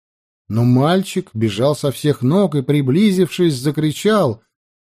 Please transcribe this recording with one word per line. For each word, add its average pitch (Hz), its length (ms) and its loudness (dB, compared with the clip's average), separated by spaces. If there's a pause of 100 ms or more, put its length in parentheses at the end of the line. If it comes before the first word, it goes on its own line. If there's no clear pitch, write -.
(480)
Но 113 160 0
мальчик 160 680 0
бежал 110 420 0
со 139 160 -4
всех 143 320 -2
ног 160 320 2
и, 143 80 -2
приблизившись, 165 920 0
закричал: 151 880 -2 (440)